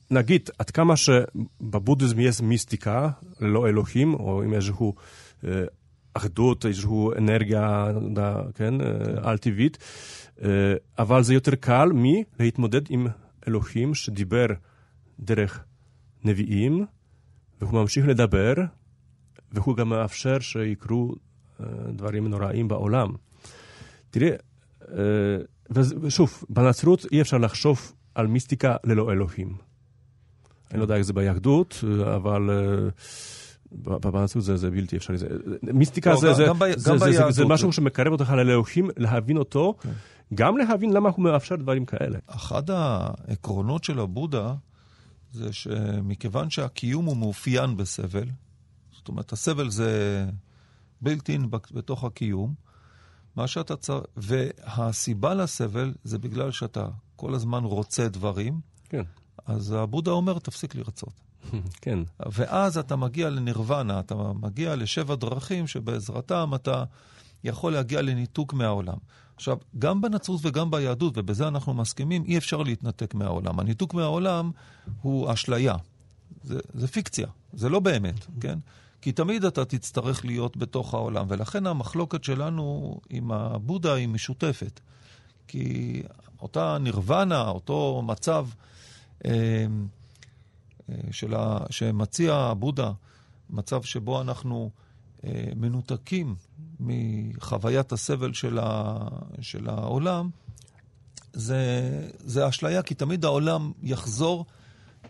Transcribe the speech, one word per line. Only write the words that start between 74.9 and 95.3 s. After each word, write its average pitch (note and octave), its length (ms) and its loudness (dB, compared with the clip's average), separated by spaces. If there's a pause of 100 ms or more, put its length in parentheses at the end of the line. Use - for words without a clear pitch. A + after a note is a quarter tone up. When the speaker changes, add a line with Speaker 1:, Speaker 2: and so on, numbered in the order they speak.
Speaker 2:
הוא C3 300 0
אשליה. A#2+ 420 2 (680)
זה, - 180 -6 (140)
זה B2+ 140 -4
פיקציה, - 380 -4 (260)
זה A2+ 160 -2
לא F3+ 120 2
באמת, A2+ 460 0 (140)
כן? C#3 180 -6 (420)
כי C#3 120 -4
תמיד F#3+ 320 0
אתה D3+ 200 0
תצטרך B2+ 600 -4
להיות A#2+ 320 -4
בתוך B2+ 380 -4
העולם, A2 340 -2
ולכן A2 380 -4
המחלוקת D#3+ 580 -4
שלנו D3 720 -4 (140)
עם B2 220 -6
הבודה A#2 640 -2
היא B2 140 -2
משותפת. C3 720 -4 (680)
כי B2 540 -6 (400)
אותה D#3 380 -2
נירוונה, B2+ 680 0
אותו C3 580 -2
מצב, C#3 400 -2 (800)
אה, - 60 0 (1600)
אה, - 40 -8 (160)
של A2 240 -6
ה-, G#2+ 360 -2
שמציע A2+ 640 0
הבודה, B2 580 0 (580)
מצב A2+ 320 -4
שבו A#2+ 380 -4
אנחנו, B2 500 -6 (540)
אה, A2+ 200 -6 (120)